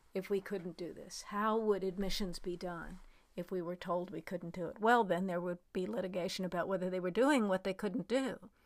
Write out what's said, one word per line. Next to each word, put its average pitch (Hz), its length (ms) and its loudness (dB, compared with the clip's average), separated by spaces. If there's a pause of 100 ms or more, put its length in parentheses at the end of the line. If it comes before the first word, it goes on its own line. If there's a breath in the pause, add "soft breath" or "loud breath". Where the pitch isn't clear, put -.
(120)
if 190 160 -4
we 196 140 0
couldn't 180 340 -6
do 160 160 -8
this? 151 360 -12
How 214 280 2
would 208 280 4
admissions 190 540 0
be 180 180 -4
done 170 420 -8 (360 soft breath)
if 175 160 -8
we 185 120 0
were 175 140 -4
told 180 340 -2
we 160 100 -6
couldn't 170 340 -8
do 175 120 -4
it? - 120 -6
Well, 226 260 6
then 180 220 2
there 180 140 0
would 175 180 -2 (140)
be 185 140 -2
litigation 185 580 -2
about 175 240 0
whether 185 220 0
they 185 100 0
were 180 100 0
doing 233 380 6
what 190 160 2
they 196 80 0
couldn't 190 360 -4
do 254 300 0 (280 soft breath)